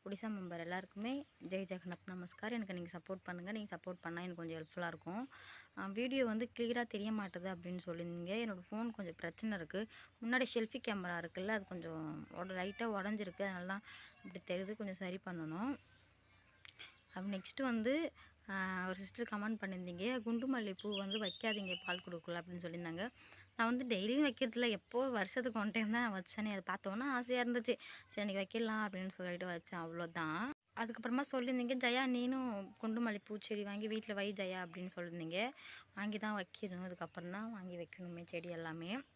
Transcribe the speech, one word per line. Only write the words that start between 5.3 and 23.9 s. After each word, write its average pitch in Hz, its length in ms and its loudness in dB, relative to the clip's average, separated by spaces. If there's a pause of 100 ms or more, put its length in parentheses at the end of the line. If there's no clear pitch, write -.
ஆ, 190 80 -2
வீடியோ 247 400 4
வந்து 226 220 2 (120)
கிளியரா 240 280 4
தெரிய 208 240 0
மாட்டுது 190 440 -2
அப்படின்னு 175 320 -4
சொல்லியிருந்தீங்க. 175 560 -2
என்னோட 190 260 -2
ஃபோன் 226 280 0
கொஞ்சம் 185 240 -6
பிரச்சனை 202 360 0
இருக்கு. 185 300 -2 (340)
முன்னாடி 247 320 4
செல்ஃபி 233 340 2
கேமரா 180 300 0
இருக்குல்ல, 185 400 0
அது 196 80 -2
கொஞ்சம் 160 680 -4
உட-, 185 280 -4
லைட்டா 202 280 0 (100)
உடஞ்சிருக்கு. 202 520 0
அதனால 180 160 -4
தான் 196 200 -4 (400)
இப்படி 180 160 -10 (120)
தெரியுது. 190 220 0
கொஞ்சம் 196 280 -4
சரி 185 240 -2
பண்ணணும். 175 460 -2 (1400)
அப்ப 190 140 -4 (100)
நெக்ஸ்ட் - 240 -4
வந்து, 240 320 4 (560)
ஆ, 196 60 -2 (320)
ஒரு 185 80 0
சிஸ்டர் 196 360 -4
கமெண்ட் 214 300 0
பண்ணியிருந்தீங்க, 185 600 0
"குண்டு 233 260 0
மல்லி 220 340 2
பூ 208 160 0
வந்து 196 220 0
வைக்காதீங்க 202 540 0 (120)
பால் 180 200 0
கொடுக்கல" 175 340 -4
அப்படின்னு 175 260 -6
சொல்லியிருந்தாங்க. 170 400 -2 (500)
நான் 226 140 6
வந்து 254 240 4